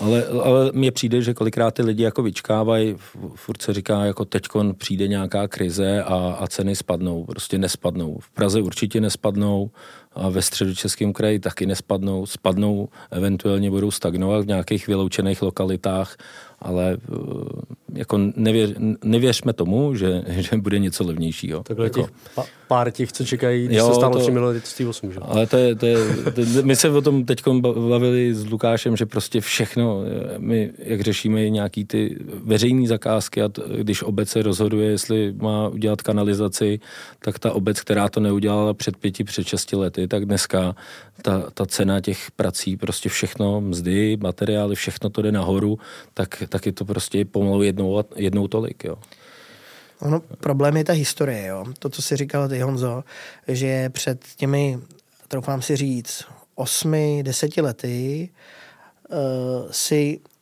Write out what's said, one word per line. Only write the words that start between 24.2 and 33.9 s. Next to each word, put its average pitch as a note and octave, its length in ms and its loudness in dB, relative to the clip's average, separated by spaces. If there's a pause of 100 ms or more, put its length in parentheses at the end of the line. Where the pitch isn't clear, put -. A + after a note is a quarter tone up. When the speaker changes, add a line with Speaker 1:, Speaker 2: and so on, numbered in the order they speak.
Speaker 2:
tři B2 100 4
miliony, B2 300 2
to - 60 -12
z - 80 -12
té B2+ 120 -2
osm, G#2+ 260 -6
že? F#2 100 -10
Speaker 1:
Ale A2 240 2
to B2+ 100 4
je, B2 180 6
to A2+ 120 0
je, A#2 100 6 (380)
to, B2 60 2 (220)
my C3+ 140 6
se D#3+ 140 4
o D3 100 4
tom C#3 240 4
teďkon B2+ 360 2
ba-, B2 120 4
bavili A#2+ 640 4
s G#2+ 100 -4
Lukášem, A2+ 520 2
že A2 100 0
prostě A2 340 -2
všechno, A2 640 0
eh, G#2 320 -6
my, A2+ 400 0
jak G#2+ 220 -2
řešíme G#2+ 460 2
i G#2+ 40 2
nějaký G#2 340 0
ty G#2+ 320 -2 (280)
veřejný A#2+ 420 4
zakázky A2 560 0
a G#2 60 2
t-, - 140 -8 (140)
když G#2 260 -2